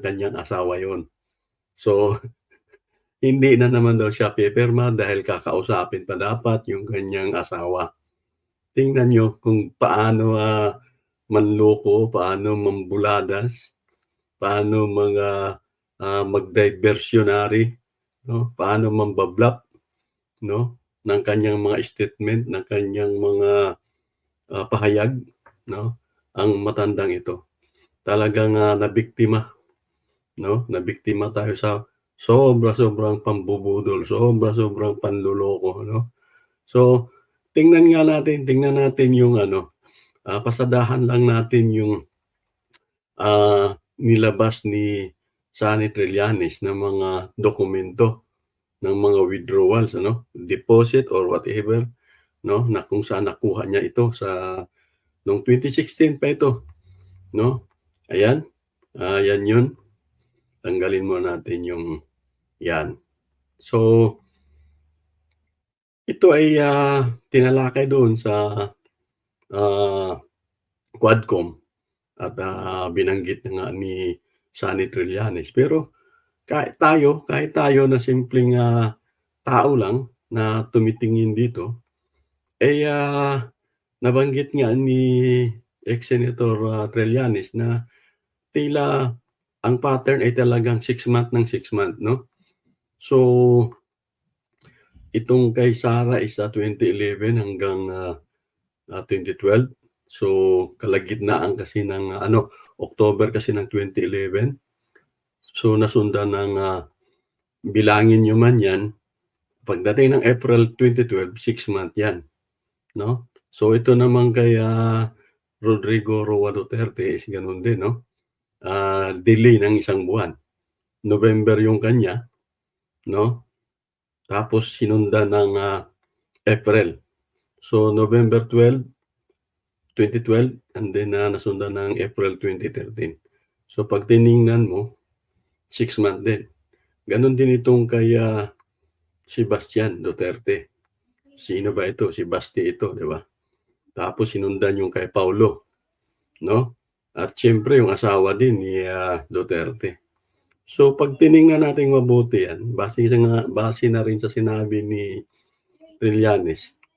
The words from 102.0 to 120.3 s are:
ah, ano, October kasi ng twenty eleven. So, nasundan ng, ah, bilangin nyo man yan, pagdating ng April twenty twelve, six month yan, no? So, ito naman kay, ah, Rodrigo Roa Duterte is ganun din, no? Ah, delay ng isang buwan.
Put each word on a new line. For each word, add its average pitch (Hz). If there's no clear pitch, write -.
ah, 95
ano, 110
October 107
kasi 104
ng 98
twenty 98
eleven. 98
So, -
nasundan 104
ng, 101
ah, 95
bilangin 107
nyo 110
man 120
yan, 98
pagdating 104
ng 123
April 117
twenty 120
twelve, 95
six 113
month 95
yan, 101
no? 120
So, 107
ito 120
naman 123
kay, 117
ah, 113
Rodrigo 107
Roa 101
Duterte 95
is -
ganun 92
din, 110
no? 117
Ah, 98
delay 110
ng 104
isang 95
buwan. 92